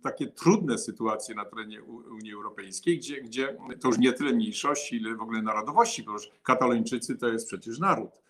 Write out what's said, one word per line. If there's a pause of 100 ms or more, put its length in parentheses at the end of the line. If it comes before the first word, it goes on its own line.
takie
trudne
sytuacje
na
terenie
U-,
Unii
Europejskiej,
gdzie,
gdzie (240)
to
już
nie
tyle
mniejszości,
ile
w
ogóle
narodowości,
bo
już (120)
Katalończycy
to
jest
przecież
naród. (200)